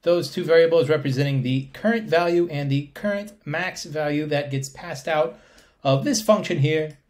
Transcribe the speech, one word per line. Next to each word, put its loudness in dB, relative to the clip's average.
those 2
two -6
variables 6
representing 0
the -2
current -2
value 2
and -4
the -2
current -6
max -6
value -2
that -2
gets -4
passed -12
out 0
of 2
this 0
function 0
here. 0